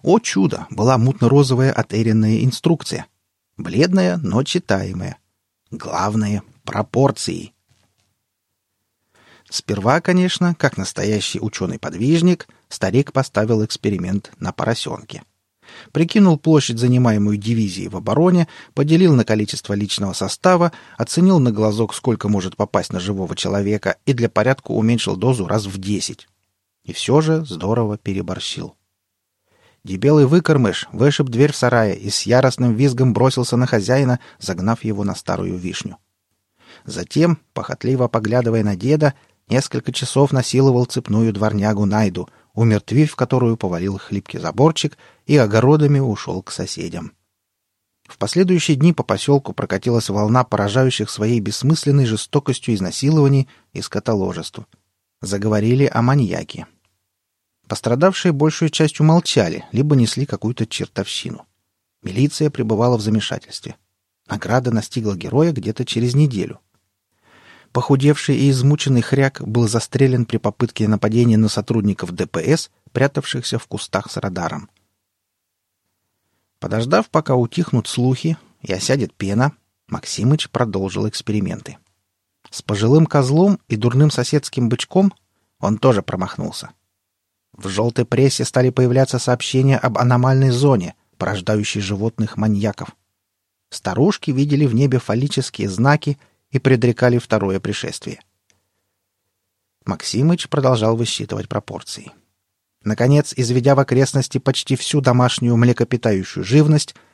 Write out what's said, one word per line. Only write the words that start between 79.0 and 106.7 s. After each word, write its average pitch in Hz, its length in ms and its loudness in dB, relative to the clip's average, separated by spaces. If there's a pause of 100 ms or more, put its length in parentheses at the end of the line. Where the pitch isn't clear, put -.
пена, 110 380 0 (340)
Максимыч - 640 -2
продолжил 101 580 -4
эксперименты. 104 680 -6 (720)
С - 120 -16
пожилым 117 440 4
козлом 151 640 2
и 113 80 -2
дурным 120 340 4
соседским 127 580 -2
бычком 185 460 0 (460)
он 202 180 0
тоже 110 240 4
промахнулся. - 680 -8 (840)
В 101 160 -12
желтой 113 380 -2
прессе 131 380 2
стали 127 260 2
появляться 127 480 2
сообщения 131 580 0
об 113 220 -2
аномальной 127 520 4
зоне, 120 440 2 (240)
порождающей 104 640 -4
животных 104 560 -4
маньяков. 104 600 -2 (720)
Старушки 143 600 -2
видели 143 360 0
в 117 80 0
небе 131 240 2
фаллические 120 720 -4
знаки 139 500 0 (320)
и 135 80 -2
предрекали 123 600 2
второе 98 420 -2
пришествие. - 600 -10 (1600)
Максимыч 135 640 -2
продолжал 120 480 2
высчитывать 101 520 -6
пропорции. - 640 -12 (680)
Наконец, 127 540 2
изведя 127 380 2
в 135 60 2
окрестности 135 580 0
почти - 380 -2
всю - 260 -2
домашнюю 123 540 2
млекопитающую 113 880 0
живность, 147 500 2 (180)